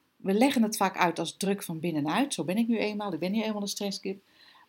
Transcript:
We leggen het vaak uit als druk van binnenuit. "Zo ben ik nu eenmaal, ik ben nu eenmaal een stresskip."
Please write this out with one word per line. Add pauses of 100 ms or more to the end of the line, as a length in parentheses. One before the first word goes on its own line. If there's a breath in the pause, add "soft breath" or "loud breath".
(160)
We
leggen
het
vaak
uit
als
druk
van
binnenuit.
"Zo
ben
ik
nu
eenmaal,
ik
ben
nu
eenmaal
een
stresskip." (460 soft breath)